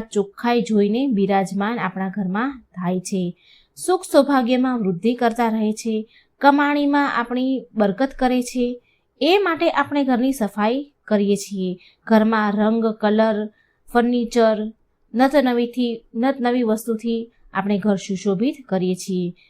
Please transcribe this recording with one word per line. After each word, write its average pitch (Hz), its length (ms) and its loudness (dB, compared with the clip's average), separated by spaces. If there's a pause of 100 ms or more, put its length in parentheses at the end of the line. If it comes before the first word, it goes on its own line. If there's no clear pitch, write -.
(120)
ચોખ્ખાઈ 233 500 -2
જોઈને 214 440 0
બિરાજમાન 196 720 0
આપણા 190 300 -4
ઘરમાં 202 420 -2 (240)
થાય 180 260 -2
છે. 185 240 -4 (540)
સુખ 370 260 0
સૌભાગ્યમાં 254 760 2
વૃદ્ધિ 190 340 0
કરતા 233 340 0
રહે 220 240 0
છે, 220 200 -6 (480)
કમાણીમાં 285 760 2
આપણી 247 340 -2 (240)
બરકત 208 440 0
કરે 254 240 2
છે. 247 220 -2 (560)
એ 311 180 4
માટે 339 320 0
આપણે 285 340 -2
ઘરની 254 280 2
સફાઈ 220 480 -2 (240)
કરીએ 202 320 2
છીએ. 190 320 -6 (380)
ઘરમાં 214 460 4
રંગ, 220 400 2
કલર, 214 460 2 (500)
ફર્નિચર, 240 680 2 (580)
નતનવીથી, 247 800 2 (220)
નતનવી 247 480 0
વસ્તુથી 226 580 -2 (320)
આપણે 202 260 0
ઘર 196 180 2
સુશોભિત 202 600 -2 (120)
કરીએ 185 260 0
છીએ. 180 400 -4 (160)